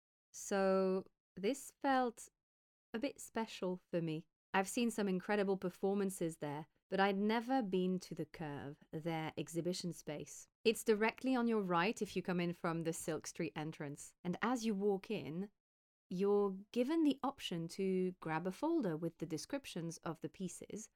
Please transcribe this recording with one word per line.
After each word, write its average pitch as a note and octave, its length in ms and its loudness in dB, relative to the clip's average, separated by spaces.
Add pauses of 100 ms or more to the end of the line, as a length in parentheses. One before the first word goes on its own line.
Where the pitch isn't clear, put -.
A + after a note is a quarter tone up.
(320)
so F#3+ 760 2 (300)
this G3+ 460 -2
felt B3+ 480 2 (640)
a A#3 60 -4
bit F#3+ 200 -4
special - 600 -4 (100)
for F3+ 100 0
me. E3 260 -2 (280)
I've G3 140 4
seen A#3 240 0
some G3+ 180 0
incredible G3 480 2
performances F#3+ 800 0
there, D3 280 -6 (240)
but F#3+ 80 2
I'd G3 180 4
never A#3 460 2
been F#3 380 2
to - 120 -12
the D#3 180 -6
Curve, C#3+ 460 -8 (160)
their D#3+ 460 -2
exhibition E3+ 520 -2
space. - 560 -10 (160)
It's A3 200 4
directly A3 520 2
on A#3 120 4
your A3 140 4
right F3+ 380 2
if - 160 -4
you F#3 60 -2
come F3+ 180 0
in F3 140 0
from E3 300 -2
the E3 100 0
Silk - 320 -4
Street - 300 -4
entrance. D3+ 580 -8 (100)
And F3+ 200 -2
as A#3 200 0
you A3+ 120 2
walk G3 340 0
in, F#3 380 -4 (640)
you're G3+ 440 2 (180)
given D4 320 2
the C#4 200 4
option E3+ 440 -4
to F#3 520 0
grab D#3+ 260 -2
a F#3 60 -2
folder C#4+ 440 0
with E3 220 -4
the - 80 -6
descriptions E3 800 -6
of D#3+ 160 -8
the D3+ 80 -4
pieces, - 680 -8